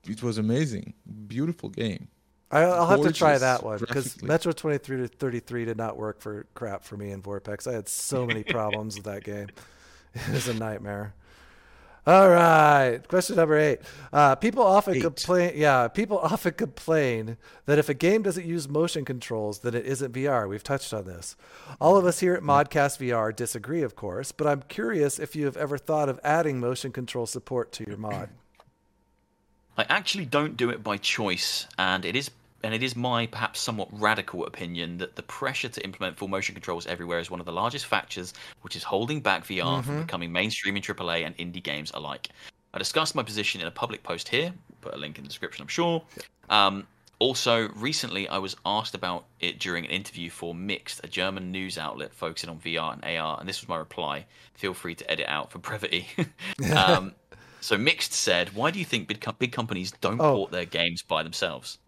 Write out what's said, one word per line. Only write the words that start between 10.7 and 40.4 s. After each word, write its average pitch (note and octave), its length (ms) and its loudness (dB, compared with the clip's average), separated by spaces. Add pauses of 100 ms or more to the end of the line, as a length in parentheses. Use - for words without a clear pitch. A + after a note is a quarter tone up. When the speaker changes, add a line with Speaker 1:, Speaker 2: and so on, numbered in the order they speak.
Speaker 2:
All F#3+ 240 10
right, D3+ 680 8 (100)
question F#3 300 2
number D#3 200 6
eight. D3+ 220 4 (320)
Uh, C#3+ 240 8
people A#3 280 2
often G3 340 6
Speaker 1:
Eight. - 40 0
Speaker 2:
complain. F3 540 2
Yeah, C#3 320 6
people G3+ 320 0
often E3+ 360 0
complain B2+ 840 0 (300)
that D3 120 6
if D3 80 2
a D3+ 60 0
game F3 280 4
doesn't F#3 240 -2
use E3 220 -4
motion D3+ 380 0
controls, A2 540 -4
then A#2+ 140 -2
it A#2 120 -2
isn't C3+ 260 -4
V C3 160 -2
R. B2 220 2
We've G#2 140 -6
touched - 300 -4
on G#2 120 -6
this. F2 320 -14 (420)
All E3 160 8
of G3 100 8
us F3 140 4
here F3+ 140 4
at - 80 0
Speaker 1:
Yeah. D3+ 60 -4
Speaker 2:
Modcast C#3+ 500 4
V B2 160 0
R A2+ 180 2
disagree, A#2+ 520 -4
of A#2 120 -4
course, G#2 380 -8
but D3+ 140 -4
I'm C#3+ 160 2
curious G3 560 0
if - 180 -6
you D3+ 80 0
have C3+ 100 -2
ever C#3+ 220 -2
thought D3+ 320 0
of B2+ 120 -4
adding D3+ 380 2
motion B2 320 -2
control A#2+ 360 -6
support A#2+ 460 -4
to A2+ 140 -10
your G2+ 100 -10
mod. G#2 360 -6
Speaker 3:
<clears throat> - 60 -20 (1400)
I A2+ 120 2
actually F#3+ 360 0
don't D3 320 0
do A#2+ 120 2
it A2+ 140 -6
by G#2 140 -2
choice, - 680 -2 (120)
and F#2 280 2
it F2+ 100 -2
is, C#3 140 -2 (340)
and A2 100 -2
it A2+ 100 -2
is B2 120 -4
my A#2+ 300 0
perhaps - 340 -6
somewhat G#2+ 320 -4
radical G#2 540 0
opinion E2+ 520 -8
that F2+ 180 -8
the - 80 -10
pressure C3 460 -6
to - 140 -10
implement F#2 340 -6
full G2+ 100 -6
motion F#2+ 260 -4
controls F2 320 -6
everywhere E2+ 340 -4
is E2+ 120 -6
one F2+ 80 -8
of F2 60 -10
the F2 60 -8
largest A#2 340 -2
factors - 480 -4 (280)
which - 140 -10
is F2 80 -10
holding A#2+ 380 -2
back F#2+ 240 0
V F#2 160 -4
R E2+ 200 2
from C3+ 140 -4
Speaker 2:
Mm-hmm. D3+ 60 -4
Speaker 3:
becoming E2+ 300 -6
mainstream G2 440 -2